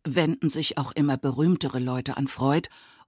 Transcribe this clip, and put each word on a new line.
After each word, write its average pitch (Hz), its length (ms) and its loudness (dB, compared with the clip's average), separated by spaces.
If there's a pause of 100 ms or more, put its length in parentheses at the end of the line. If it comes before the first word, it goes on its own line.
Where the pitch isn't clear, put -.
wenden 156 460 2
sich - 260 -2
auch 139 160 -4
immer 143 240 2
berühmtere 143 600 0
Leute 127 400 -4
an 135 100 -2
Freud, 139 400 0 (400)